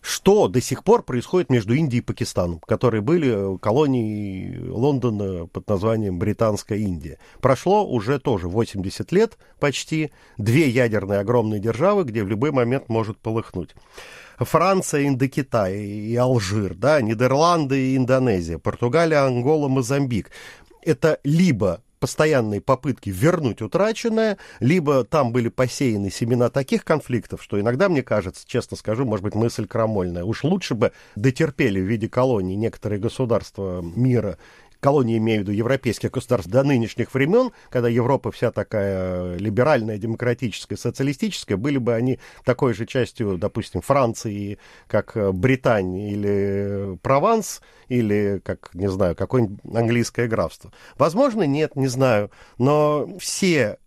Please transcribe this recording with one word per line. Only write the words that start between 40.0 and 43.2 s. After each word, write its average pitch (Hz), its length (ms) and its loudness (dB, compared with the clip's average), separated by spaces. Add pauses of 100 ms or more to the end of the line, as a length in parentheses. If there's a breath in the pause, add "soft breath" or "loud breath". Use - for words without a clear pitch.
социалистическая, 139 800 -4
были 135 220 -2
бы 117 160 0
они 120 240 0 (260 loud breath)
такой 123 300 0
же 107 100 -6
частью, 104 540 -2